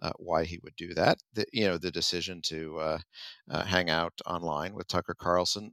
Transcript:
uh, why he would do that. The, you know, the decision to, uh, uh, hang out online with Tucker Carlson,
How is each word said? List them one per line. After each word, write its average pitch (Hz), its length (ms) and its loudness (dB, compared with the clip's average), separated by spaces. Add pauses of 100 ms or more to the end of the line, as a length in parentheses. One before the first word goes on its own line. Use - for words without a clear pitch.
uh, 80 160 -4
why 82 280 2
he 87 180 -8
would - 140 -16
do 85 160 -10
that. 95 240 4 (160)
The, 107 180 -2
you 110 160 2
know, 87 120 2
the 90 120 -2
decision 87 520 -2
to, 80 360 -4
uh, 80 200 0 (500)
uh, 78 140 -2
hang 92 260 4
out 85 240 2 (120)
online 85 480 -2
with 87 140 -8
Tucker 87 280 0
Carlson, 90 580 2